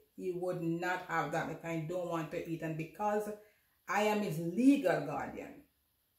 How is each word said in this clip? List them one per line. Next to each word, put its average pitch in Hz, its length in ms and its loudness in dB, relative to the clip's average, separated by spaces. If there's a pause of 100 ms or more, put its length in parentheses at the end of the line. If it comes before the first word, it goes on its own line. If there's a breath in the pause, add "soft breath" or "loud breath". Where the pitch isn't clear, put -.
(160)
He 185 200 -4
would 175 260 -2
not 175 460 -2
have 156 260 -2
that 170 160 -2
because 165 320 -6
he 151 60 -4
don't 175 220 -4
want 160 220 -2
to 170 180 -6
eat. 160 140 -4
And 160 140 -4
because 208 520 -2 (580 loud breath)
I 202 160 2
am 208 180 2
his 165 180 -2
legal 175 680 6
guardian, 139 500 -6 (640)